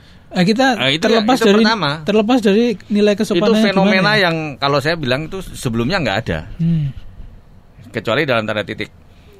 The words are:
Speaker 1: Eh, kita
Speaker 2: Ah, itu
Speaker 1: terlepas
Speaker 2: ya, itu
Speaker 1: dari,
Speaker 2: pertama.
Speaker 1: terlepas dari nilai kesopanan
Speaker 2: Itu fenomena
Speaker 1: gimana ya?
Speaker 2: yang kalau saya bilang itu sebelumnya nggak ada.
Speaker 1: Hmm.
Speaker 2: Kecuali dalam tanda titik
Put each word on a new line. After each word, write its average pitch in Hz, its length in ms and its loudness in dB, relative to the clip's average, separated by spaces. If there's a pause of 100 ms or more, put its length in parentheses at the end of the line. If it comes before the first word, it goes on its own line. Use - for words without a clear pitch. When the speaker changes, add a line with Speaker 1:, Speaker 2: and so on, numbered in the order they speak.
(280)
Speaker 1:
Eh, 180 160 0
kita 247 320 2
Speaker 2:
Ah, 135 160 0
itu 160 80 0
Speaker 1:
terlepas 226 340 2
Speaker 2:
ya, 247 80 0
itu 214 60 6
Speaker 1:
dari, 214 160 4
Speaker 2:
pertama. 208 260 0 (140)
Speaker 1:
terlepas 220 340 2
dari 208 260 2 (220)
nilai 208 280 2
kesopanan 208 420 2
Speaker 2:
Itu 220 80 2
fenomena 196 240 2 (160)
Speaker 1:
gimana 208 80 2
ya? 214 100 2
Speaker 2:
yang 165 140 2 (180)
kalau 139 240 0
saya 151 160 0
bilang 147 320 -4
itu 185 140 -10
sebelumnya 120 560 -4
nggak 107 240 -2
ada. 82 240 -6 (100)
Speaker 1:
Hmm. 165 380 -2 (960)
Speaker 2:
Kecuali 113 340 -4
dalam 117 220 -2
tanda 107 180 -4
titik 107 300 -10 (480)